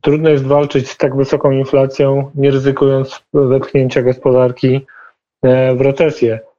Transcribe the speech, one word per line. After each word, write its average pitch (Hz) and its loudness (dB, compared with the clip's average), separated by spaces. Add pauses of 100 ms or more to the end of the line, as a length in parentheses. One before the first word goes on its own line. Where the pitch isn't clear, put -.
trudno 156 0
jest 139 2
walczyć 143 0
z - -18
tak 135 -2
wysoką 139 0
inflacją, 135 0
nie 139 2
ryzykując 135 -2 (100)
wepchnięcia 135 0
gospodarki, 127 0 (580)
e, 131 2
w 127 -2
recesję. 135 0 (180)